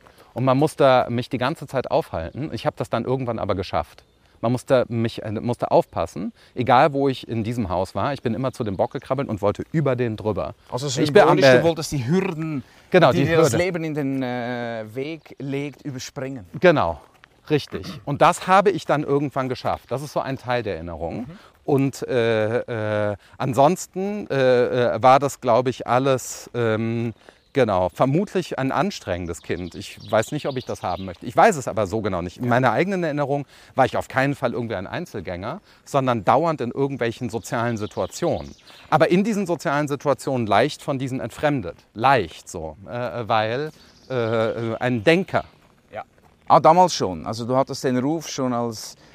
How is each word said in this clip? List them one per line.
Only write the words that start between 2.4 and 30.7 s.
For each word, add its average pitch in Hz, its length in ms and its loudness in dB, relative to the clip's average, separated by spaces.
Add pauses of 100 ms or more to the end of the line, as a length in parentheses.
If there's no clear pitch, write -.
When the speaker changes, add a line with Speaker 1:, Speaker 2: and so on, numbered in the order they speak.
Speaker 1:
Ich 110 120 -8
habe 151 140 -2
das 127 100 -6
dann 117 160 -2
irgendwann 123 360 -4
aber 98 160 -2
geschafft. - 480 -6 (360)
Man 117 120 0
musste 123 360 2
mich, 113 360 -4
äh, 107 80 -8
musste 113 400 -4
aufpassen, 147 600 -2 (220)
egal 131 380 4
wo 139 160 0
ich 127 180 -6
in 113 160 -4
diesem 113 260 -4
Haus 90 280 -2
war. 117 160 -2
Ich 131 100 -10
bin 113 120 -2
immer 127 180 -4
zu - 100 -8
dem 101 140 -6
Bock 113 160 -2
gekrabbelt 135 360 -4
und 110 140 -4
wollte 101 300 0
über 139 240 0
den 120 200 -2
drüber. 95 380 -4 (160)
Speaker 2:
Also 139 160 -6
Speaker 1:
Ich 147 260 -2
bin 202 100 8
am, - 80 6
Speaker 2:
symbolisch, 151 160 6
Speaker 1:
äh, 127 120 10
Speaker 2:
du 151 60 2
wolltest 160 280 0
die 135 140 -2
Hürden, 160 560 -2 (300)
Speaker 1:
Genau, 170 180 8
Speaker 2:
die 117 120 4
Speaker 1:
die - 20 4
Speaker 2:
dir 160 140 2
das 160 120 6
Speaker 1:
Hürde. - 140 2
Speaker 2:
Leben 175 180 -4
in 156 120 -6
den, 135 280 -2
äh, 120 640 -6 (100)
Weg 151 460 -10
legt, 139 420 -8
überspringen. 131 640 -10 (140)
Speaker 1:
Genau, 113 400 4 (500)
richtig. - 380 -2 (160)
Und 143 180 0
das 160 240 4
habe 196 240 6
ich - 160 -2
dann 151 160 0
irgendwann 139 460 -2
geschafft. 113 420 -4
Das 123 100 -4
ist 147 120 -12
so 165 80 -4
ein 131 180 -6
Teil 123 240 -4
der 101 140 -4
Erinnerung. 85 460 -8
Speaker 2:
Mhm. 196 160 -14 (260)
Speaker 1:
Und, 135 420 0
äh, 110 1040 0
äh, 101 60 -4 (200)
ansonsten, 180 920 0
äh, 123 640 2
äh, 110 80 -4
war 131 160 10
das, 139 220 -2
glaub 127 260 4
ich, - 220 -6
alles... 127 640 0
Ähm, 113 600 -2 (380)
genau, 98 400 2
vermutlich 156 680 0
ein 131 100 -2
anstrengendes 92 720 -4
Kind. 87 320 -8
Ich - 240 -14 (120)
weiß 110 200 2
nicht, 151 160 -6
ob 139 100 -4
ich 123 80 -8
das 110 200 -8